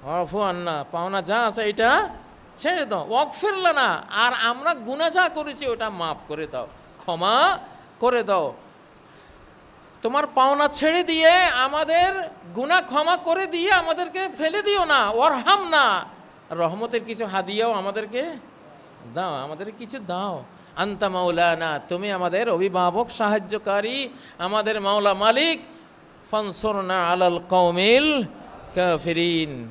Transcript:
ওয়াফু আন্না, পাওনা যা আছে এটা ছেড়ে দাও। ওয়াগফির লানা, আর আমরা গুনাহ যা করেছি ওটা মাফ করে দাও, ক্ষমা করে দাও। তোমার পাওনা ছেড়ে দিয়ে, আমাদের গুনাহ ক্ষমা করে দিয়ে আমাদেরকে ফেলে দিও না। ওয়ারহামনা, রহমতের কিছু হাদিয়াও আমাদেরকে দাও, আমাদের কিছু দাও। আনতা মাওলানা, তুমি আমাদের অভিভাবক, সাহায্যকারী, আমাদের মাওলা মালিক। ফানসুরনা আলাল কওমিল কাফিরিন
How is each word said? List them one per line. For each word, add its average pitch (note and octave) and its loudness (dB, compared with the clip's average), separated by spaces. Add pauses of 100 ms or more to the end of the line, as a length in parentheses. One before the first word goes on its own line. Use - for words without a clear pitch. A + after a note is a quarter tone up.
ওয়াফু E3+ -2
আন্না, F3 -2
পাওনা F#3 -4
যা G#3+ 0
আছে G#3+ -2
এটা B3 2 (480)
ছেড়ে D#4+ -2
দাও। G3 -4
ওয়াগফির D4 0
লানা, D4 0
আর A#3 2
আমরা B3 0
গুনাহ C#4 -2
যা F4 2
করেছি D4 -6
ওটা A3+ -4
মাফ E3+ -4 (100)
করে D3+ -8
দাও, B2 -8 (300)
ক্ষমা A3 2 (420)
করে A#3+ 2
দাও। F3 0 (1500)
তোমার C#4 -2
পাওনা C#4+ 4
ছেড়ে D#4+ 2
দিয়ে, D#4+ 6 (140)
আমাদের D#4+ 0 (260)
গুনাহ D4+ 2
ক্ষমা E4 0
করে F4+ -2
দিয়ে F4 0
আমাদেরকে F4 -2
ফেলে E4 -2
দিও G4+ 0
না। C4+ 2
ওয়ারহামনা, C#4 2 (460)
রহমতের G#3 -4
কিছু A3+ -8
হাদিয়াও G3 -2
আমাদেরকে G#3 -4 (880)
দাও, D#3 -6
আমাদের D#3 -10
কিছু A#3+ -12
দাও। F3+ -6 (320)
আনতা G3 -2
মাওলানা, E3+ 0
তুমি F#3 -6
আমাদের F3+ 0
অভিভাবক, F#3 0
সাহায্যকারী, G#3+ -2 (280)
আমাদের G#3 -2
মাওলা G3+ 2
মালিক। A#3+ 2 (720)
ফানসুরনা G3 -2
আলাল F3 2 (100)
কওমিল G3+ 4 (520)
কাফিরিন E3 0